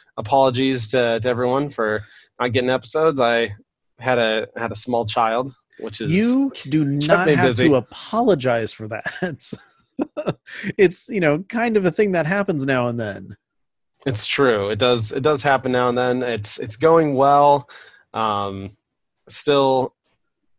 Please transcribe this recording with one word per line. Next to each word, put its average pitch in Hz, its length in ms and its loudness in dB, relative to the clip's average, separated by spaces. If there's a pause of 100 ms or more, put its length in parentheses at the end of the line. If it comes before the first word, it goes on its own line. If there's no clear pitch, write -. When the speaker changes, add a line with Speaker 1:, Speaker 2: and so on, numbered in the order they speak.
(160)
Speaker 1:
apologies 131 760 0
to, 117 280 2
to 113 80 -4
everyone 127 420 0
for 107 360 -4 (340)
not 120 140 -2
getting 127 160 0
episodes. 147 500 0
I 117 300 2 (500)
had 123 200 0
a, 110 360 0
had 113 160 -6
a - 40 -8
small 117 280 -2
child, 117 480 -2 (300)
which 110 180 -10
is 151 140 -2
Speaker 2:
You 254 400 2 (100)
do 143 360 0
Speaker 1:
kept 147 100 -2
Speaker 2:
not 180 180 4
Speaker 1:
me 151 80 4
Speaker 2:
have 135 120 2
Speaker 1:
busy. 123 200 2
Speaker 2:
to 143 80 6
apologize 127 960 0
for 110 160 -12
that. - 640 -10 (480)
<laughs> - 400 -6 (380)
It's, 185 320 0
you 214 100 -4
know, 156 200 2
kind 226 360 -2
of 202 80 2
a 175 80 2
thing 208 220 0
that 165 120 0
happens 175 400 -2
now 127 220 0
and 117 100 -4
then. 101 380 -8 (680)
Speaker 1:
It's 131 200 -2
true. 110 440 2
It 107 100 -4
does, 120 320 0
it 131 120 -4
does 151 200 0
happen 131 300 2
now 123 160 2
and 123 80 -2
then. 123 260 0
It's, 113 340 -4
it's 117 200 -10
going 160 380 4
well. 143 540 4 (440)
Um, 101 560 -4 (580)
still, 135 680 0 (640)